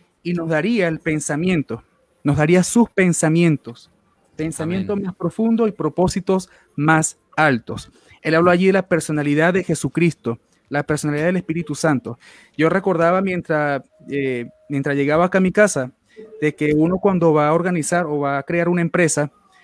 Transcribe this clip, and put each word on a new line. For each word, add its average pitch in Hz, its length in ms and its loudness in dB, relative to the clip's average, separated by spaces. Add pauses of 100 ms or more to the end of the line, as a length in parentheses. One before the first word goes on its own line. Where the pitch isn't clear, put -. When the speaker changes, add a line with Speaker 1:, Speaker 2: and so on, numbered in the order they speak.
(220)
Speaker 1:
y 175 120 -4
nos 165 160 -6
daría 180 380 0
el 156 120 -4
pensamiento, 156 840 -2 (400)
nos 143 140 0
daría 165 260 4
sus 233 280 2
pensamientos, 165 1000 0 (460)
pensamientos 170 560 -4
Speaker 2:
Amén. 202 140 -4
Speaker 1:
más 180 100 -8
profundos 220 520 0
y - 40 -4
propósitos 180 760 -2 (280)
más 160 420 2 (180)
altos. 139 540 0 (320)
Él 156 140 0
habló 175 160 4
allí 180 140 2
de 190 80 4
la 185 120 0
personalidad 156 680 0
de 185 100 -2
Jesucristo, 151 720 -2 (300)
la 143 160 -2
personalidad 151 420 -2
del 185 100 0
Espíritu 165 380 -6
Santo. 139 440 -2 (380)
Yo 156 120 2
recordaba 180 540 2
mientras, 156 600 -2 (260)
eh, 131 400 -4 (200)
mientras 143 260 -4
llegaba 147 300 2
acá 185 140 0
a - 20 4
mi 185 100 2
casa, 156 400 2 (500)
de 151 140 -2
que 151 200 0
uno 170 240 2
cuando 170 340 2
va 151 160 2
a 156 60 2
organizar 175 520 -2
o 147 140 -4
va 139 180 -2
a 139 60 -4
crear 170 240 -2
una 175 140 2
empresa, 160 500 0 (320)